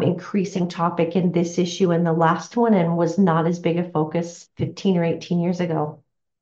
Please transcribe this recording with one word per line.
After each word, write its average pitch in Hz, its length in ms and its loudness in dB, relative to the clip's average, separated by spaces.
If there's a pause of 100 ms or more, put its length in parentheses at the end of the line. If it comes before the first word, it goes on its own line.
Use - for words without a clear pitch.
increasing 180 680 -2
topic 170 480 -2
in 180 160 2
this 170 280 0
issue 175 320 0
and 170 140 2
the 165 60 2
last 165 460 0
one, 233 160 4
and 170 240 2
was 165 220 0
not 165 260 4
as 175 140 0
big 170 180 0
a 175 140 -2
focus 165 640 -4
fifteen - 400 0
or 170 80 2
eighteen 165 340 -2
years 175 200 -2
ago. 156 440 -4 (380)